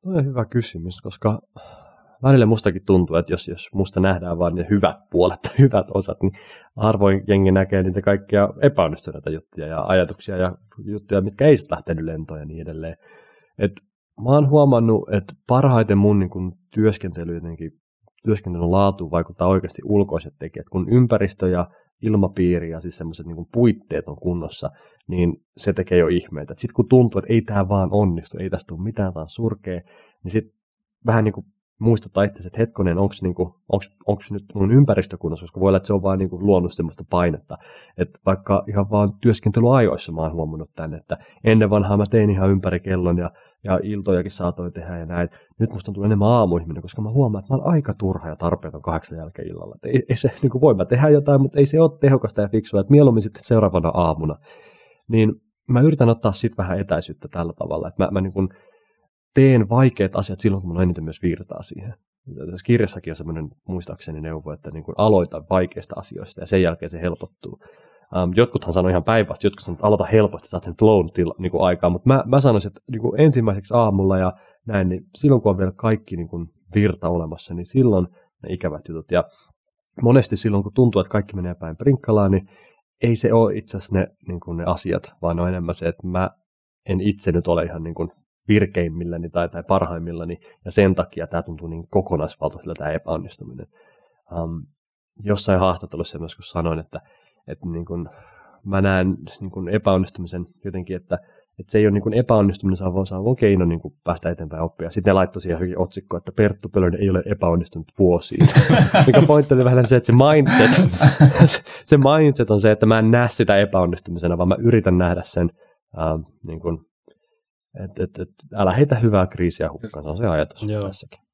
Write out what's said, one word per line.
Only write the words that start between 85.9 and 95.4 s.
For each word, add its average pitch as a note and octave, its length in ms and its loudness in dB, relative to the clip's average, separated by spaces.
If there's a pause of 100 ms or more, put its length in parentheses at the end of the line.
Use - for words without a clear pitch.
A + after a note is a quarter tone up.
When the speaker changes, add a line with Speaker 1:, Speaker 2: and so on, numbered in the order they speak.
Speaker 1:
mä F#2 220 -4 (600)
en F#2+ 120 -2
itse G2+ 300 -2
nyt E2+ 160 -2
ole E2+ 160 0
ihan, D#2+ 200 -10
niinku, E2+ 260 -8 (380)
virkeimmilläni E2+ 840 -2
tai, E2+ 200 -4
tai E2+ 180 -12
parhaimmillani, E2+ 720 -4 (280)
ja F2+ 60 -12
sen F#2+ 240 4
takia E2 320 -6
tää E2+ 160 -6
tuntuu E2 240 -14
niin E2 220 -14
kokonaisvaltaiselta D#2+ 920 -4
tää D2+ 120 -6
epäonnistuminen. D#2+ 760 -10 (640)
Ähm, E2 260 -8 (640)
jossain G2+ 360 0